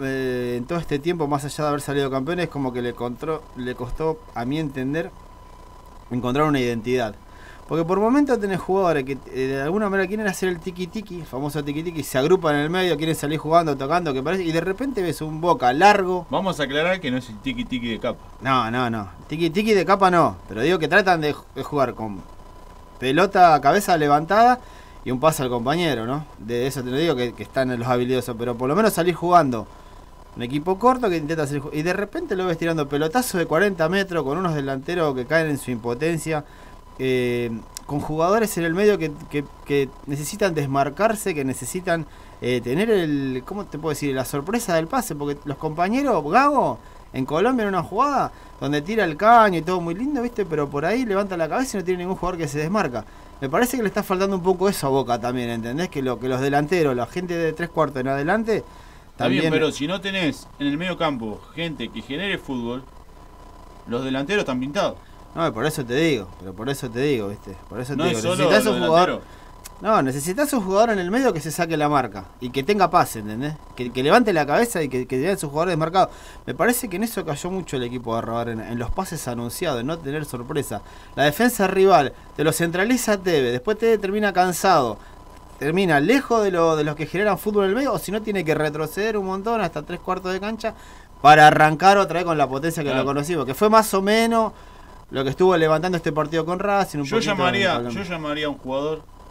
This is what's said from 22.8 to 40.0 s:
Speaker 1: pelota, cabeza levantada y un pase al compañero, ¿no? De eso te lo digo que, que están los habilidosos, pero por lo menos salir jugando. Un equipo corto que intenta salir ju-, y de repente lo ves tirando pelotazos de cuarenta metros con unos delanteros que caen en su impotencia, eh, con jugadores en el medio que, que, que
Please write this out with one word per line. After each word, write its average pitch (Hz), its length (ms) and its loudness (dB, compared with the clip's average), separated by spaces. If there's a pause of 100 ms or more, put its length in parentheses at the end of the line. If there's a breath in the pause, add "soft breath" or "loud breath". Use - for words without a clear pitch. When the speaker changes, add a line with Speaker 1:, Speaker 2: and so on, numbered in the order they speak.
Speaker 1:
pelota, 165 600 6
cabeza 175 360 4
levantada 170 600 4 (440 loud breath)
y - 80 -4
un 127 80 -2
pase 151 240 2
al 127 60 0
compañero, 127 560 0
¿no? 143 200 -4 (120)
De 120 300 -2
eso 139 160 -6
te 127 60 -6
lo 123 60 -2
digo 156 220 2
que, 123 160 -2
que 104 100 -12
están 127 340 -2
los 117 100 -4
habilidosos, 123 520 0
pero 120 180 -4
por 127 120 -2
lo 156 80 2
menos 214 160 4
salir 170 200 0
jugando. 160 540 2 (680 loud breath)
Un 117 60 -6
equipo 151 360 -2
corto 247 300 4
que 170 80 0
intenta 156 280 -2
salir 139 180 -4
ju-, 147 100 -10
y 151 80 -2
de 170 100 0
repente 202 460 -4
lo 185 80 -2
ves 170 120 0
tirando 165 300 0
pelotazos 156 520 -2
de 165 60 2
cuarenta 165 440 2
metros 180 340 0
con 139 140 -2
unos 175 180 0
delanteros 139 600 -2
que 123 100 -4
caen 160 240 2
en 143 80 -2
su - 140 -6
impotencia, 147 760 -2 (540 loud breath)
eh, 123 520 0 (340)
con 147 140 -4
jugadores 185 580 0
en 170 60 -2
el 165 100 0
medio 202 240 4
que, 160 140 -2 (180)
que, 143 160 -2 (200)
que 143 220 0 (200)